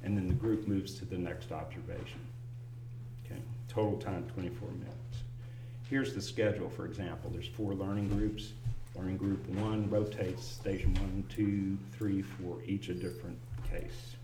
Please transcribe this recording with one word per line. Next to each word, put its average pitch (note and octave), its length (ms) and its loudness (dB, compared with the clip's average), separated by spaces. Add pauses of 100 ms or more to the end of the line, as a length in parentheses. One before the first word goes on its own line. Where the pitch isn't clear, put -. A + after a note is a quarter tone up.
And G2+ 120 4
then F#2 120 4
the F2+ 60 6
group G#2+ 340 4
moves G2 300 2
to - 60 -8
the F#2+ 120 -2
next E2+ 340 -2
observation. - 720 -6 (1040)
Okay, - 160 -6 (260)
total G#2 320 4
time, F2 260 0 (100)
twenty-four F2+ 340 -4
minutes. - 560 -6 (680)
Here's C3+ 240 2
the G2+ 60 0
schedule, G2 480 2
for - 160 -4
example. E2 460 -4
There's E2 180 -4
four G2+ 260 0
learning G2+ 360 2
groups. G#2 420 2 (420)
Learning F#2 220 0
group G2 320 2
one G#2 420 2
rotates G#2 540 2
station F#2+ 500 4
one, G2 340 4
two, G2+ 480 4 (200)
three, G2 260 4
four, F2+ 440 -4
each G2 220 0
a F2+ 60 0
different F2 440 -4 (300)
case. - 560 -2